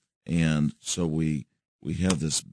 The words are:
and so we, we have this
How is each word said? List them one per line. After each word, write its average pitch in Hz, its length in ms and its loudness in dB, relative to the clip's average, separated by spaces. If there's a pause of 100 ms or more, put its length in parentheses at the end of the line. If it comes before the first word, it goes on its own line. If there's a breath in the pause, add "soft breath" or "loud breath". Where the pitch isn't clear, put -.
(260)
and 78 540 2
so - 260 -4
we, 78 400 -2 (360)
we 80 120 -6
have 90 260 0
this 78 320 -4